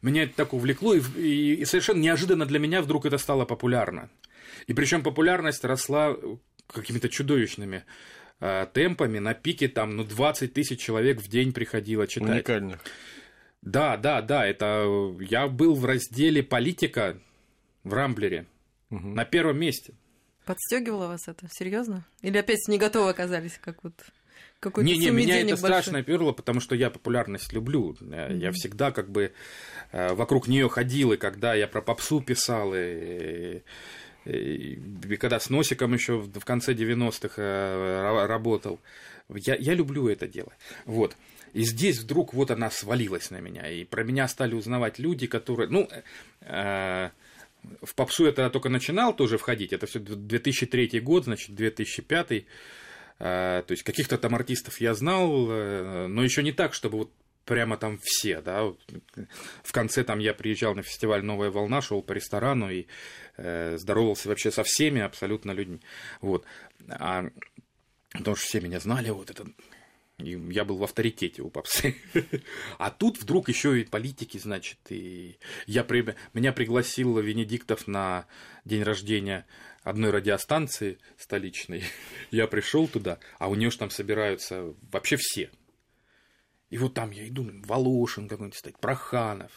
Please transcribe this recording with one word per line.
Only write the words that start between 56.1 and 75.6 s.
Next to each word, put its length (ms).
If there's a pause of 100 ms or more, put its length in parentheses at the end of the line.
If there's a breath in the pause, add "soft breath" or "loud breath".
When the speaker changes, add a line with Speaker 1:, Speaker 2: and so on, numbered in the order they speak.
Speaker 1:
ещё 200
не 100
так, 200
чтобы 240
вот 140 (340)
прямо 320
там 260
все, 380
да, 220
вот. 160 (840 loud breath)
В 80
конце 320
там 160
я 140
приезжал 420
на 80
фестиваль 420
«Новая 240
волна», 320
шёл 220
по 100
ресторану 560
и, 160 (520 loud breath)
э, 400
здоровался 520
вообще 220
со 120
всеми 380
абсолютно 520
людьми, 260 (420 loud breath)
вот. 240 (440 loud breath)
А, 360 (880)
потому 220
что 100
все 160
меня 180
знали, 300
вот 220
это, 140 (720 soft breath)
и 120 (200)
я 140
был 120
в 60
авторитете 580
у 80
попсы. 460 (180)
<laughs> 300 (360 loud breath)
А 120
тут 300
вдруг 280
ещё 240
и 100
политики, 560
значит, 380 (140)
и 460 (300 loud breath)